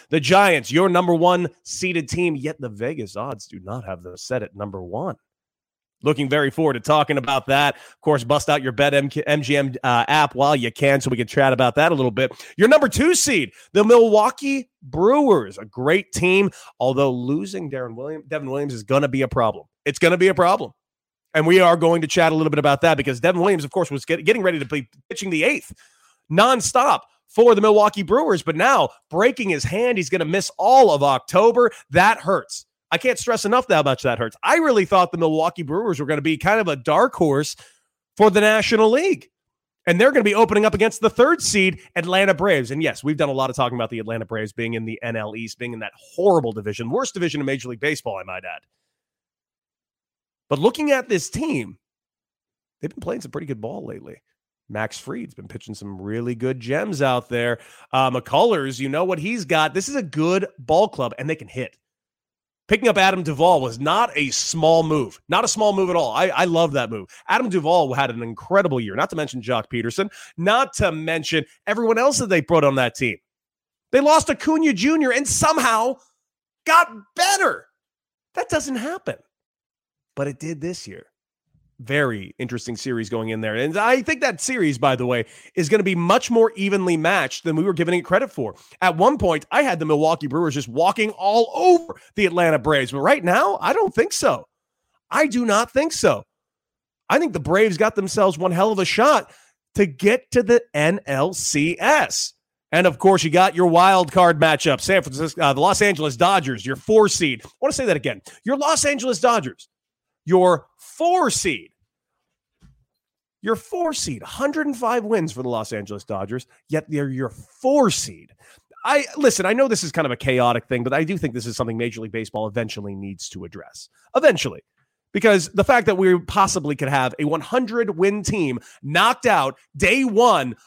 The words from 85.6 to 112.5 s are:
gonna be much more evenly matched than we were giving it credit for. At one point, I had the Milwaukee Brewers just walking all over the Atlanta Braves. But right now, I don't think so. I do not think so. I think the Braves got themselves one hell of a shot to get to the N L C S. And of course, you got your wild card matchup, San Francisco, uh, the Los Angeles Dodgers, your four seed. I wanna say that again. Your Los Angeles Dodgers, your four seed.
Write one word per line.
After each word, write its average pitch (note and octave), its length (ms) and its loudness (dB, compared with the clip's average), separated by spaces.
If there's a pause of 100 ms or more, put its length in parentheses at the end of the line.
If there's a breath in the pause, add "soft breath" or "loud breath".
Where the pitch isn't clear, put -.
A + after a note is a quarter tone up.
gonna G#3+ 140 2
be F#3+ 120 0
much F3 360 0
more A3+ 260 4
evenly F#3+ 400 0
matched D#3+ 480 -2
than D#3+ 120 -2
we D#3+ 80 0
were F#3+ 100 0
giving F3 240 0
it E3 40 -6
credit A3 300 -2
for. A2 220 -8 (260 soft breath)
At F3+ 160 0
one A#3 220 2
point, E3 320 -2
I C4 120 2
had G3+ 160 0
the D#3+ 60 -4
Milwaukee D#3 420 0
Brewers D3+ 280 -2
just C3 140 -6
walking F#3 420 0
all G#3 440 0
over E4+ 460 2 (140 soft breath)
the G#3 120 0
Atlanta E3+ 320 2
Braves. C3 340 0
But C#3 80 -6
right A3+ 220 2
now, B3 380 0
I F#3+ 120 -2
don't A4 220 -2
think E4 180 0
so. - 360 -2 (640)
I D4 160 0
do B3 180 -2
not A3+ 260 0
think D#4 220 -2
so. B2+ 320 0 (840)
I A#3 100 4
think C4+ 140 -2
the D#3+ 80 -6
Braves F#3 360 2
got G#3+ 180 0
themselves F#3+ 420 0
one F3+ 160 -2
hell F#3+ 200 2
of G3 60 -4
a F#3+ 60 2
shot A#3+ 460 2 (440 soft breath)
to G3+ 120 2
get G3+ 460 0
to B3 100 2
the A#3 200 4 (120)
N D#3+ 320 0
L C#3+ 260 -2
C D#3 460 -2
S. A#3 540 0 (400)
And F3 140 4
of D3+ 120 0
course, F#3 240 4
you D#3+ 80 0
got F3+ 240 4
your F3 140 4
wild F3+ 420 4
card E3+ 300 4
matchup, D3+ 400 2
San F#3 220 2
Francisco, D3 380 -8
uh, C#3+ 120 2
the C3+ 80 -2
Los F#3 200 2
Angeles D#3 360 0
Dodgers, C3+ 500 0
your C3+ 80 -6
four G#3+ 340 4
seed. C#3 360 -4
I - 40 -20 (120)
wanna C#4+ 140 -2
say C4 120 -4
that F3+ 100 2
again. A#2 260 -6 (220 loud breath)
Your B3+ 120 -2
Los D4 280 0
Angeles B3+ 360 -2
Dodgers, G3+ 480 0 (560)
your F3+ 420 4 (100)
four E4+ 540 0
seed. A2+ 400 -6 (1700)